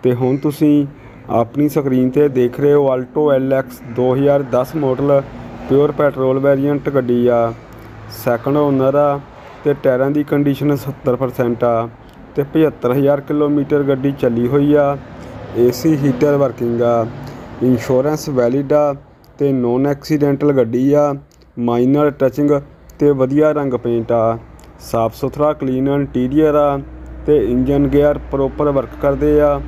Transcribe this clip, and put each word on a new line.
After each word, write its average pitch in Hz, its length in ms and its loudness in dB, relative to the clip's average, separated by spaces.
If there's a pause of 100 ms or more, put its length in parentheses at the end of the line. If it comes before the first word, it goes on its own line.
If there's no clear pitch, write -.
ਤੇ 123 100 2
ਹੁਣ 127 240 0
ਤੁਸੀਂ 147 480 2 (460)
ਆਪਣੀ 117 380 0
ਸਕਰੀਨ 131 400 0
'ਤੇ 147 200 2
ਦੇਖ 123 300 0
ਰਹੇ 143 140 4
ਹੋ 143 220 4
Alto 147 380 -2
ਐਲ 135 200 0
ਐਕਸ 135 280 -4 (140)
ਦੋ 127 200 2
ਹਜ਼ਾਰ 143 360 2
ਦਸ 127 240 -2
ਮਾਡਲ, 139 460 0 (480)
ਪਿਓਰ 143 220 4
ਪੈਟਰੋਲ 135 480 0
ਵੇਰੀਐਂਟ 143 500 0
ਗੱਡੀ 123 380 0
ਆ, 117 260 2 (600)
ਸੈਕਿੰਡ 127 420 -2
ਓਨਰ 139 380 2
ਆ 143 240 2 (440)
ਤੇ 143 100 2
ਟਾਇਰਾਂ 139 380 0
ਦੀ 147 120 0
ਕੰਡੀਸ਼ਨ 143 540 0
ਸੱਤਰ 127 380 -4
ਪਰਸੈਂਟ 123 480 -2
ਆ 117 240 0 (480)
ਤੇ 170 80 -2
ਪਝੱਤਰ 143 500 0
ਹਜ਼ਾਰ 139 280 2
ਕਿਲੋਮੀਟਰ 147 640 0
ਗੱਡੀ 139 280 0
ਚੱਲੀ 120 360 -2
ਹੋਈ 143 260 2
ਆ। 143 220 2 (600)
ਏ 120 140 4
ਸੀ 156 260 0
ਹੀਟਰ 143 400 0
ਵਰਕਿੰਗ 120 440 -2
ਆ, 117 240 2 (580)
ਇੰਸ਼ੋਰੈਂਸ 131 680 0
ਵੈਲਿਡ 131 440 0
ਆ 147 200 2 (440)
ਤੇ 143 160 0
ਨੌਨ 127 340 0
ਐਕਸੀਡੈਂਟਲ 143 680 0
ਗੱਡੀ 127 400 0
ਆ, 147 200 2 (460)
ਮਾਈਨਰ 127 500 2 (100)
ਟਚਿੰਗ 139 320 0 (480)
ਤੇ 147 120 4
ਵਧੀਆ 143 400 2
ਰੰਗ 143 220 -2
paint 117 380 -2
ਆ, 113 260 2 (440)
ਸਾਫ਼ 113 340 -2
ਸੁਥਰਾ 143 380 -2
clean 135 360 -4
interior 143 680 0
ਆ 143 240 2 (460)
ਤੇ 147 200 4
engine 131 420 0
gear 143 300 2 (140)
proper 139 400 -2
work 131 180 -2 (120)
ਕਰਦੇ 147 400 2
ਆ। 143 260 2